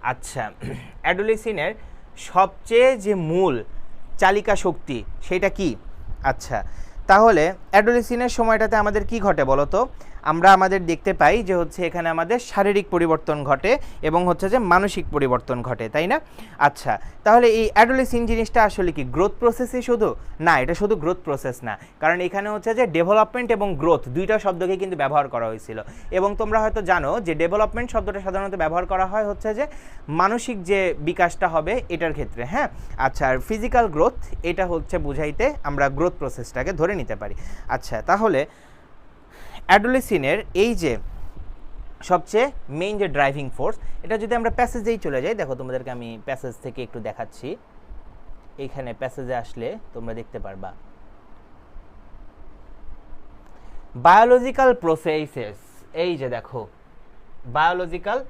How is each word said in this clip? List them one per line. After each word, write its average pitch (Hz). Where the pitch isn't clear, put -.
আচ্ছা, -
<clears throat> -
অ্যাডোলেসেন্টের 202
সবচেয়ে 220
যে 208
মূল 175
চালিকা 202
শক্তি 151
সেটা 185
কি? 190
আচ্ছা, 123
তাহলে 196
অ্যাডোলেসেন্টের 240
সময়টাতে 220
আমাদের 208
কি 233
ঘটে 156
বলো 143
তো? 196
আমরা 170
আমাদের 190
দেখতে 170
পাই 160
যে 190
হচ্ছে 160
এখানে 165
আমাদের 170
শারীরিক 196
পরিবর্তন 160
ঘটে 143
এবং 165
হচ্ছে 170
যে 262
মানসিক 190
পরিবর্তন 127
ঘটে, 113
তাই 160
না? 294
আচ্ছা, 139
তাহলে 240
এই 220
অ্যাডোলেসেন্ট 240
জিনিসটা 226
আসলে 185
কি 143
গ্রোথ 190
প্রসেসই 240
শুধু? 233
না, 170
এটা 156
শুধু 208
গ্রোথ 180
প্রসেস 139
না, 104
কারণ 165
এখানে 196
হচ্ছে 214
যে 254
ডেভেলপমেন্ট 214
এবং 202
গ্রোথ 170
দুইটা 196
শব্দকে 185
কিন্তু 185
ব্যবহার 143
করা 117
হয়েছিল। 110
এবং 196
তোমরা 220
হয়তো 214
জানো 156
যে 170
ডেভেলপমেন্ট 214
শব্দটা 202
সাধারণত 196
ব্যবহার 165
করা 190
হয় 214
হচ্ছে 208
যে 277
মানসিক 226
যে 196
বিকাশটা 175
হবে 160
এটার 160
ক্ষেত্রে, 120
হ্যাঁ? 254
আচ্ছা, 135
আর 131
ফিজিক্যাল 226
গ্রোথ 196
এটা 185
হচ্ছে 160
বুঝাইতে 147
আমরা 143
গ্রোথ 175
প্রসেসটাকে 131
ধরে 175
নিতে 110
পারি। 104
আচ্ছা, -
তাহলে 190
অ্যাডোলেসেন্টের 202
এই 240
যে 139
সবচেয়ে 208
মেইন 208
যে 190
ড্রাইভিং 139
ফোর্স, 170
এটা 220
যদি 226
আমরা 226
প্যাসেজেই 233
চলে 139
যাই, 214
দেখো 135
তোমাদেরকে 127
আমি 117
প্যাসেজ 131
থেকে 127
একটু -
দেখাচ্ছি। -
এইখানে 127
প্যাসেজে 127
আসলে 117
তোমরা 113
দেখতে 113
পারবা 95
বায়োলজিক্যাল 247
প্রসেসেস, 156
এই 180
যে 131
দেখো 117
বায়োলজিক্যাল 180